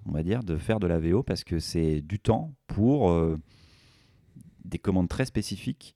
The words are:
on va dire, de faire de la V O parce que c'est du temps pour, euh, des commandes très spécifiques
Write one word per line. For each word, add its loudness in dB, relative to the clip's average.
on -6
va 0
dire, -2
de -2
faire 0
de 0
la 2
V 2
O 4
parce -6
que -4
c'est 0
du -6
temps 0
pour, 4
euh, 2
des -8
commandes 2
très -2
spécifiques -6